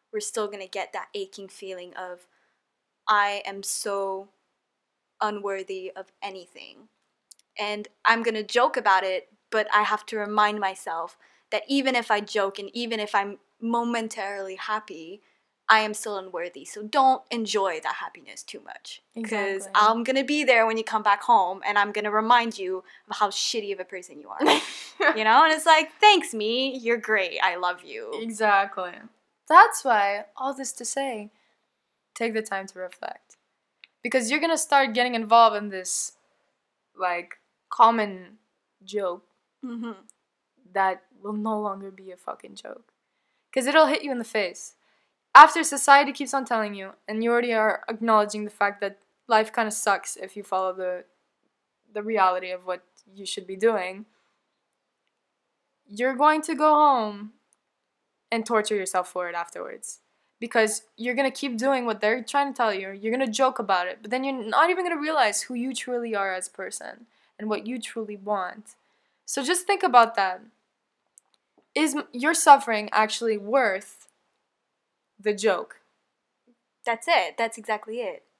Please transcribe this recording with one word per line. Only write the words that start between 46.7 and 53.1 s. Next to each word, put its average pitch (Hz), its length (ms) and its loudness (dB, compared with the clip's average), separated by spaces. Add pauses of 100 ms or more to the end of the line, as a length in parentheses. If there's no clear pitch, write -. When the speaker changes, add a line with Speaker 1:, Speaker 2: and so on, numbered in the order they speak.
Speaker 2:
you, 190 200 -16 (120)
and 220 160 -4
you 233 80 2
already 240 220 2
are 220 340 2
acknowledging 214 580 0
the 202 60 -12
fact 202 300 -2
that 196 180 -6 (280)
life 220 260 4
kinda 214 180 -2
sucks 196 460 -2
if - 200 -14
you 202 60 -12
follow 185 300 -4
the, 180 320 -8 (840)
the 208 120 -8
reality 185 480 0
of 180 140 -10
what 180 180 -6 (300)